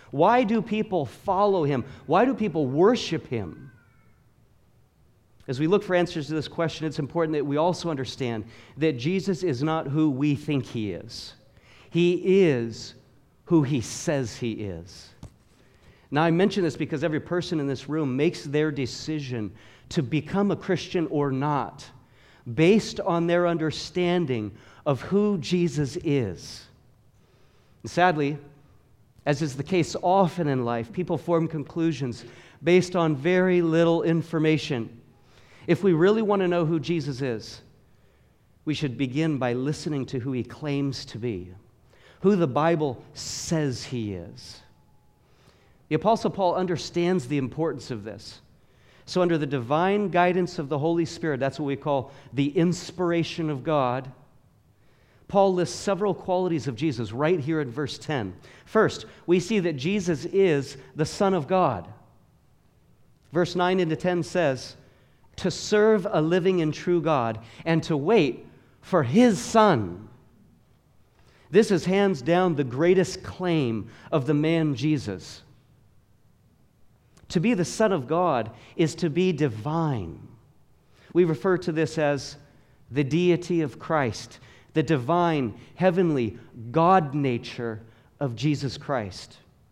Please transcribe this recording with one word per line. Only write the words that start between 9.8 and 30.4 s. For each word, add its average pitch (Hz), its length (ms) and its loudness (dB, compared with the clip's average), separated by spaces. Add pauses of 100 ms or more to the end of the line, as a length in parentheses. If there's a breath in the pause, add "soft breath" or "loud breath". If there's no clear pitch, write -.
who 156 200 2
we 143 280 0
think 139 280 -2
he 107 280 -4
is. - 420 -12 (560 soft breath)
He 180 540 4
is 120 500 0 (520)
who 160 180 4
he 131 160 0
says 135 560 -4
he 117 160 -4
is. 92 560 -10 (1040 soft breath)
Now, 147 100 2
I 165 80 4
mention 196 320 2
this 160 140 -2
because 147 260 -4
every 156 180 -2
person 175 380 -4
in 139 80 -2
this 135 220 -6
room 143 280 -2
makes 165 280 0
their 151 260 0
decision 131 800 -6 (380 loud breath)
to 165 140 -2
become 156 500 0
a 147 40 0
Christian 175 520 -2
or 143 240 0
not 135 520 -2 (720 soft breath)
based 175 460 4
on 170 260 0
their 175 200 2
understanding 160 1080 -2 (340 loud breath)
of 139 140 0
who 202 380 0
Jesus 147 640 0
is. 123 600 -4 (1160 soft breath)
And 110 80 -12
sadly, 156 480 2 (880)
as 147 160 0
is 135 140 -2
the 135 80 -4
case 175 380 0
often 175 460 2